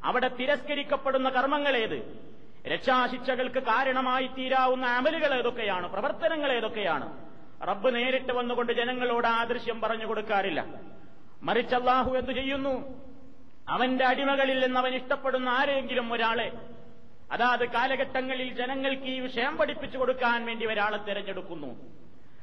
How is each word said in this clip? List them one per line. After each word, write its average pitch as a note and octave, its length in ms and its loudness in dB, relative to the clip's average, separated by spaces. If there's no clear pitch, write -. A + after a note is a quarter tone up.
അവിടെ A#3+ 240 2
തിരസ്കരിക്കപ്പെടുന്ന C#4 1000 0
കർമ്മങ്ങളേത്, C4 1000 0
രക്ഷാശിക്ഷകൾക്ക് B3+ 920 0
കാരണമായി B3+ 680 2
തീരാവുന്ന C4 600 2
അമലുകൾ C#4+ 480 2
ഏതൊക്കെയാണ്, A3+ 540 0
പ്രവർത്തനങ്ങൾ D4 640 0
ഏതൊക്കെയാണ്, G#3+ 720 -2
റബ്ബ് G3+ 260 2
നേരിട്ട് B3+ 380 0
വന്നുകൊണ്ട് A#3+ 400 0
ജനങ്ങളോട് A#3+ 540 0
ആ A3+ 180 4
ദൃശ്യം A#3 360 -2
പറഞ്ഞു A3 260 -2
കൊടുക്കാറില്ല. G3+ 600 0
മറിച്ച് A#3 320 2
അല്ലാഹു B3+ 420 4
എന്തു B3+ 160 -2
ചെയ്യുന്നു? C4+ 720 -2
അവന്റെ B3+ 360 2
അടിമകളിൽ C4+ 600 4
നിന്ന് B3+ 160 2
അവൻ B3+ 140 2
ഇഷ്ടപ്പെടുന്ന B3+ 540 0
ആരെങ്കിലും B3 640 2
ഒരാളെ, A3+ 400 2
അതാത് A#3+ 360 4
കാലഘട്ടങ്ങളിൽ B3+ 840 0
ജനങ്ങൾക്ക് C4+ 480 -2
ഈ C4 180 -4
വിഷയം B3+ 360 -2
പഠിപ്പിച്ചു D4 420 -2
കൊടുക്കാൻ A#3+ 480 2
വേണ്ടി A3+ 200 -2
ഒരാളെ G#3+ 300 0
തെരഞ്ഞെടുക്കുന്നു. F3+ 1000 -6